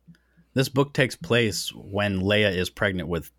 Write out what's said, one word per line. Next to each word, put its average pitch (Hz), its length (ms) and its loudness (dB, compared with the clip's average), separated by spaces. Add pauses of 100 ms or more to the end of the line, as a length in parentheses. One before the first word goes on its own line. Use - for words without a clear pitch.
(540)
this 135 140 0
book 143 260 0
takes 127 200 0
place - 600 0
when 98 460 -2
Leia 104 340 4
is 87 160 -2
pregnant 92 380 -2
with 82 300 -4